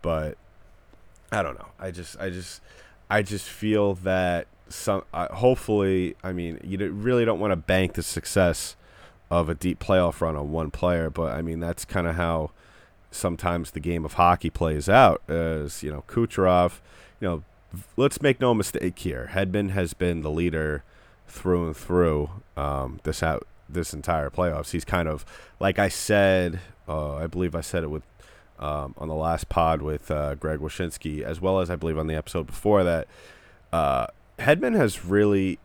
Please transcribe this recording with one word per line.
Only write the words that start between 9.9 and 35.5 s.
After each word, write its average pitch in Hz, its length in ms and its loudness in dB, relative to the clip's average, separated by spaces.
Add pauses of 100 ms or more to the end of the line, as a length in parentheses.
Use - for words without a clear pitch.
run 80 140 0
on 73 160 -4
one 78 180 -2
player, 85 400 0
but, 76 240 -4
I 76 80 -4
mean, 82 180 -4
that's 85 260 -6
kinda 85 280 -2
how 82 380 -2 (580)
sometimes 87 640 -2
the 82 80 -8
game 82 260 -2
of 80 80 -8
hockey 87 380 4
plays 78 360 -2
out, 107 400 6
is, 80 540 -4
you 73 100 -6
know, 73 160 -10
Kucherov, 92 720 4 (380)
you 104 80 -4
know, 82 160 -2 (300)
v-, - 100 -12 (140)
let's 139 240 2
make 139 180 4
no 123 140 4
mistake 95 460 -2
here. 67 340 -6
Hedman 98 380 0
has 92 240 -2
been 87 260 0
the 76 80 -4
leader 78 540 0 (440)
through 87 400 0
and 76 100 -6
through, 80 520 2 (280)
um, 69 460 -4
this 78 200 -2
out, 76 240 -2 (220)
this 80 240 -4
entire 76 360 -2
playoffs. 78 420 -2
He's 85 120 -4
kind 87 240 0
of, 76 180 -4 (360)
like 95 180 2
I 101 80 4
said, 92 720 2 (300)
uh, 76 260 -4
I 80 120 -6
believe 87 280 -2
I 82 60 -2
said 85 220 -4
it 76 60 -4
with, 76 140 -6 (560)
um, 73 380 -6
on 78 100 -8
the 78 80 -4
last 80 320 -2
pod 80 340 2
with, 76 300 -6
uh, 73 240 -2
Greg 78 240 -4
Wyshynski, 78 600 -6
as 80 180 -8
well 92 220 2
as 85 80 -2
I 87 80 -4
believe 80 200 -2
on 78 100 -2
the 80 80 -2
episode 78 320 -6
before 104 360 2
that, 85 240 2 (640)
uh, 69 360 0 (320)
Hedman 208 360 2
has 110 300 2
really 98 600 4